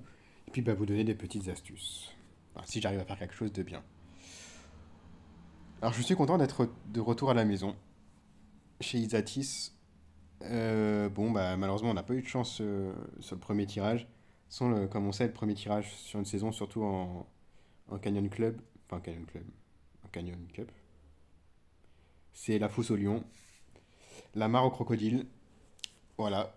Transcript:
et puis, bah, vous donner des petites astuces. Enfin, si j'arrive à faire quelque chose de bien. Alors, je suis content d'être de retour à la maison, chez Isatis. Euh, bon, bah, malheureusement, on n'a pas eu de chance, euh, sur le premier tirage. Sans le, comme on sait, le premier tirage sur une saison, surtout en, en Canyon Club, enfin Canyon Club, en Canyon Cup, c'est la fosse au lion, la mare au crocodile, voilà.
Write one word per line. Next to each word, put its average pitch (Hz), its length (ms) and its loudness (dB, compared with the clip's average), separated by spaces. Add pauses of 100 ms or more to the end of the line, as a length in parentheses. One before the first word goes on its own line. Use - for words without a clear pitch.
(460)
et - 40 -16
puis, 127 100 -2
bah, 113 140 4
vous 101 100 0
donner 104 200 2
des 110 100 2
petites 95 340 -6
astuces. - 680 -10 (400)
Enfin, - 120 -12
si 107 160 -4
j'arrive 98 180 0
à 87 60 -6
faire 95 120 -6
quelque 92 160 -8
chose 107 160 -2
de 95 120 -4
bien. 87 200 -8 (2000)
Alors, 113 140 2
je 120 80 0
suis 185 140 4
content 156 200 6
d'être 131 320 4 (200)
de 110 120 -2
retour 117 300 2
à 123 40 8
la 113 120 6
maison, 101 280 2 (1080)
chez - 160 -2
Isatis. 113 760 0 (720)
Euh, 107 680 4
bon, 101 200 2
bah, 92 280 4
malheureusement, 101 320 2
on 110 40 4
n'a 87 80 0
pas 123 120 -2
eu 127 80 0
de 127 40 -8
chance, 117 360 -2
euh, 98 320 -2 (240)
sur - 180 -10
le 90 40 -10
premier 104 260 0
tirage. 107 420 0 (400)
Sans 123 220 0
le, 101 180 4
comme 101 180 0
on 101 60 0
sait, 120 140 2
le 113 80 0
premier 107 180 0
tirage 104 400 -2
sur - 260 -10
une 101 60 0
saison, 107 260 -2
surtout 107 320 -4
en, 92 440 -2 (640)
en 101 80 -6
Canyon 101 320 0
Club, 113 280 0 (280)
enfin 87 160 -6
Canyon 85 240 -10
Club, 85 180 -12 (580)
en 87 60 -18
Canyon 87 300 -8 (160)
Cup, - 180 -10 (1600)
c'est - 260 0
la 104 120 2
fosse 117 200 0
au 110 60 4
lion, 101 260 2 (1120)
la 110 140 2
mare 127 160 6
au 131 60 6
crocodile, 117 560 0 (880)
voilà. 104 400 0